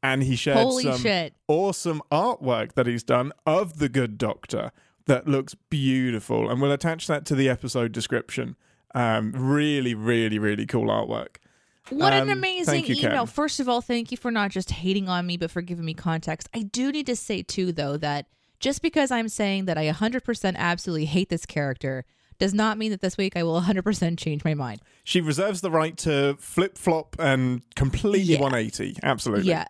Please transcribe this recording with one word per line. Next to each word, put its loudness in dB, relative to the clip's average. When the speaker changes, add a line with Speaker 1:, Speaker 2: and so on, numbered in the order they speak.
Speaker 1:
And 2
he 2
shared 2
Speaker 2:
Holy 4
Speaker 1:
some 0
Speaker 2:
shit. 0
Speaker 1:
awesome 0
artwork 0
that 2
he's -2
done 0
of 0
the 2
Good 0
Doctor -4
that 2
looks 0
beautiful. 0
And 0
we'll 4
attach -2
that -2
to 0
the 4
episode -2
description. -4
Um, 2
really, 2
really, 2
really 0
cool 0
artwork. -2
Speaker 2:
What 4
an 4
Speaker 1:
Um, 0
Speaker 2:
amazing -2
Speaker 1:
thank 0
you, 2
Speaker 2:
email. 0
Speaker 1:
Ken. 0
Speaker 2:
First -2
of 0
all, 2
thank -4
you -6
for -4
not 0
just -4
hating 0
on 0
me, -2
but -4
for -4
giving -8
me -4
context. -4
I -4
do -2
need -4
to -2
say, -6
too, -2
though, -4
that -2
just -2
because 2
I'm 0
saying -2
that 0
I 0
a 2
hundred -2
percent -2
absolutely 0
hate 0
this -4
character -4
does 2
not 2
mean -2
that -2
this -2
week -2
I 0
will 2
a 4
hundred 2
percent 0
change -4
my 2
mind. -6
Speaker 1:
She 2
reserves 0
the -2
right 2
to 2
flip-flop 0
and 2
completely 2
Speaker 2:
Yeah. 4
Speaker 1:
one 2
eighty. -4
Absolutely. 2
Speaker 2:
Yeah. 0